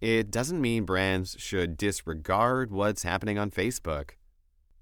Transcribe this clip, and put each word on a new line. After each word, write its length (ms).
it 320
doesn't 280
mean 240
brands 540
should 380
disregard 960
what's 320
happening 340
on 140
Facebook. 580